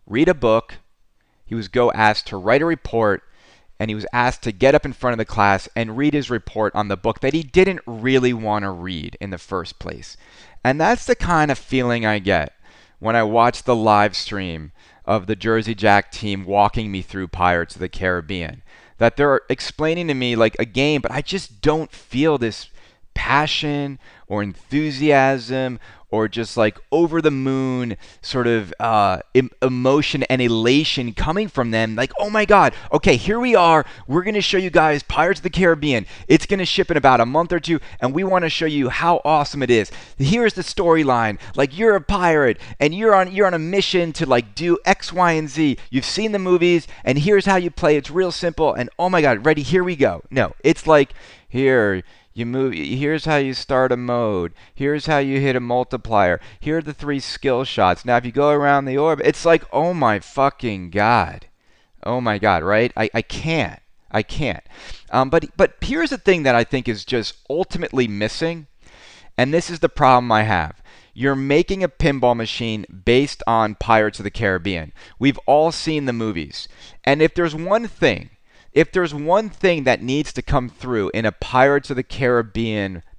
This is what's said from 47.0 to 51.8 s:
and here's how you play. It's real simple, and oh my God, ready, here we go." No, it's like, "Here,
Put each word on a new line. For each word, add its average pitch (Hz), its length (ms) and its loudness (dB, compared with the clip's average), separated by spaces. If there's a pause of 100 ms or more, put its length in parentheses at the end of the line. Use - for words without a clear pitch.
and 131 140 2
here's 196 300 4
how 190 100 4
you 175 140 -2
play. 151 260 2
It's 139 120 -6
real 175 220 0
simple, 160 420 -2
and 120 240 -6
oh 180 120 -2
my 180 120 2
God, 120 240 2
ready, 151 160 4
here 170 220 0
we 180 140 -4
go." 98 240 0 (100)
No, 117 220 0 (100)
it's - 240 2
like, 147 260 4 (360)
"Here, 117 520 0 (320)